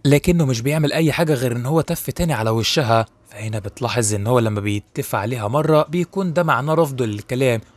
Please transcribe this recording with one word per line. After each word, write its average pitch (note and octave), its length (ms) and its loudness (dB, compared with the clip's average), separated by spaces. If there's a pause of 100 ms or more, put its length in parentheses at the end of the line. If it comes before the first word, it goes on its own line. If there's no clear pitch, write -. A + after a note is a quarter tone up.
لكنه D3+ 400 4
مش B2+ 160 0
بيعمل D3 320 0
أي D#3+ 200 2
حاجة D#3 220 0
غير A#2+ 220 0
إن A#2+ 100 -4
هو D#3 140 0
تف - 300 -4
تاني E3+ 220 -2
على A2+ 180 0
وشها. A2+ 560 2 (240)
فهنا G#2+ 280 -8
بتلاحظ G#2+ 560 -2
إن G2+ 120 -2
هو B2 120 4
لما G#2+ 220 0
بيتف G#2 540 -6
عليها G#2+ 340 -4
مرة D3+ 400 2
بيكون F3 440 -4
ده F3 100 0
معناه D3 320 0
رفضه C3+ 320 0
للكلام، A#2 540 0 (160)